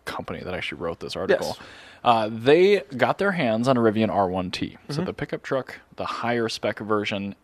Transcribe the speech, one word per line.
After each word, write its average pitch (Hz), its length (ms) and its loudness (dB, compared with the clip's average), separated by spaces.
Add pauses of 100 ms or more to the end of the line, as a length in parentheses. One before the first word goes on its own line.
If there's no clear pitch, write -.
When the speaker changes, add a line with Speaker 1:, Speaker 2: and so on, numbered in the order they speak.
Speaker 1:
company - 380 -10
that 90 100 -8
actually 78 260 -8
wrote 82 200 -6
this - 160 -10
article. 78 440 0
Speaker 2:
Yes. - 80 -20 (360)
Speaker 1:
Uh, 113 280 4
they 160 480 6 (180)
got 120 220 2
their 196 140 0
hands 120 340 0
on 131 100 4
a - 20 2
Rivian 110 300 4
R 95 180 2
one 90 240 -2
T. - 260 -6 (120)
So 143 60 -6
Speaker 2:
Mm-hmm. 160 100 -2
Speaker 1:
the - 80 -6
pickup - 300 -8
truck, - 360 -6 (180)
the 95 80 -6
higher 117 440 -2
spec - 300 -4
version, 104 640 -2